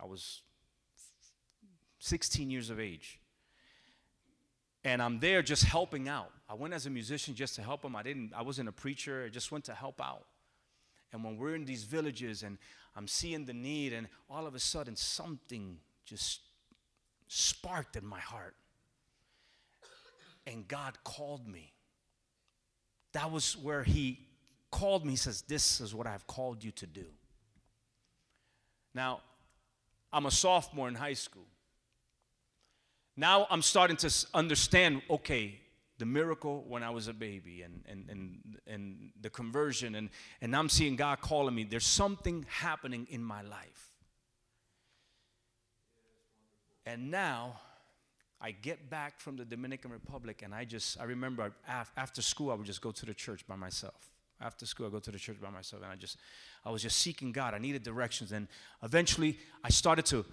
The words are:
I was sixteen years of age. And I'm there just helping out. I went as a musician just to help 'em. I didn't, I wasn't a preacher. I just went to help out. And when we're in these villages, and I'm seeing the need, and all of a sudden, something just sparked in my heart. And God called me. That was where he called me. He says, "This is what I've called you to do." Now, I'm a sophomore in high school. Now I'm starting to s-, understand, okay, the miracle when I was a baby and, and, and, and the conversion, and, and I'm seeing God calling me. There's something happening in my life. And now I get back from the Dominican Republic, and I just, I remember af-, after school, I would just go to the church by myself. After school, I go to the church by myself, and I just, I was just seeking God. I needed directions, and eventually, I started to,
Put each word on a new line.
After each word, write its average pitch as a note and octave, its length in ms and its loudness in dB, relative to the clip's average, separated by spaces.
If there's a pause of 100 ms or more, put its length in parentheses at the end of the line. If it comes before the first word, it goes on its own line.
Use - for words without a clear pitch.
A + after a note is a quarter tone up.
I - 20 -12
was - 380 -12 (1600)
sixteen D3+ 500 0
years A#2+ 200 -2
of A2 80 -4
age. F#2+ 400 -6 (1700)
And B2 160 4
I'm A#2+ 200 2
there F3+ 220 6
just D3 220 4
helping D3+ 440 2
out. A#2+ 220 -6 (200)
I G#2+ 40 -8
went D3+ 200 -6
as C#3 120 -4
a C#3 40 -4
musician C3 440 -4
just B2+ 200 -6
to A2+ 80 -8
help C#3 220 -6
'em. B2+ 120 -6
I G#2 60 -6
didn't, B2 320 -6
I A#2 80 -6
wasn't B2+ 260 -4
a G2+ 40 -8
preacher. C3+ 520 -6
I A2 60 -8
just A#2+ 200 -8
went D3+ 140 -8
to A2+ 100 -10
help C3 260 -10
out. - 260 -8 (840)
And A2+ 120 -8
when A2 140 -6
we're D3+ 160 -2
in D#3 100 -4
these B2 200 -6
villages, A#2+ 580 -4
and G2+ 160 -10 (400)
I'm G#2 80 -10
seeing D#3+ 380 -2
the B2 100 -8
need, C3+ 380 -2
and A2+ 160 -6 (200)
all D3+ 160 -8
of C3+ 120 -10
a - 20 -10
sudden, B2 380 -2
something A#2+ 840 -6 (260)
just - 360 -6 (880)
sparked - 680 0
in G#2 100 -8
my G2+ 140 -10
heart. F#2+ 380 -12 (1900)
And A2+ 180 -10
God C#3+ 380 -8
called C#3+ 420 -8
me. E2+ 260 -14 (1400)
That D3+ 180 -2
was D#3 260 0
where C#3+ 280 -2
he C3 420 2 (460)
called G3 340 4
me. C3+ 60 0
He B2+ 40 0
says, A#2 260 -2
"This - 380 2
is G#2+ 140 -6
what A2+ 140 -4
I've G2+ 180 -8
called A#2+ 380 -6
you G#2+ 80 -8
to F#2 160 -12
do." E2 180 -14 (1900)
Now, B2+ 280 -2 (880)
I'm C#3+ 140 4
a C3 60 4
sophomore D3+ 560 6
in A#2+ 80 -4
high C#3 180 -2
school. F#2 320 -8 (1700)
Now F#3+ 320 10
I'm E3 140 6
starting F3+ 360 10
to E3 100 4
s-, - 260 4
understand, D#3+ 760 8
okay, A2+ 520 0 (380)
the A2+ 80 -2
miracle D3 640 0
when A#2+ 140 -4
I A#2 80 -2
was A#2 180 -4
a A2+ 40 -6
baby F#2+ 500 -10
and, F2 260 -14
and, G2 200 -12
and, F#2+ 580 -12
and G2+ 440 -10 (100)
the G#2+ 100 -8
conversion, A#2+ 640 0
and, G#2+ 140 -6 (300)
and B2 140 0
I'm D3+ 140 4
seeing C#3 280 6
God C#3+ 240 2
calling C#3 340 4
me. A2 100 0
There's A2+ 220 0
something F#3 600 2
happening B2+ 600 -4
in A#2+ 120 -4
my G#2 200 -6
life. - 500 -16 (3000)
And A#2+ 240 -6
now B2+ 500 -2 (800)
I A2 120 -6
get C3+ 360 -10
back D3 320 -8
from C#3 160 -10
the B2 80 -8
Dominican B2 460 -8
Republic, A#2 520 -12
and G#2 120 -12
I A#2+ 100 -6
just, A2+ 360 -6
I A#2+ 40 -6
remember B2 480 -2 (160)
af-, B2 280 -6
after C3 260 -4
school, - 300 0
I - 20 2
would G#2 120 -4
just G2 140 -8
go A2 120 -4
to - 140 -10
the G#2+ 80 -6
church - 320 -10
by F#2+ 100 -10
myself. F#2 540 -8 (300)
After A#2 260 -8
school, A2+ 200 -6
I G2+ 40 -4
go G#2 100 -4
to G#2+ 100 -10
the G2 80 -8
church G#2 220 -10
by G2+ 100 -10
myself, G2 320 -12
and F#2+ 80 -12
I F#2+ 60 -10
just, G2 200 -10 (480)
I A2 60 -4
was A2 120 -2
just A2+ 160 2
seeking C3+ 340 0
God. B2 220 -2
I G2+ 40 -4
needed C3 240 -4
directions, A2+ 480 -4
and G#2 160 -4 (380)
eventually, D#3 520 6 (280)
I A#2 60 4
started D#3+ 360 8
to, A#2 260 4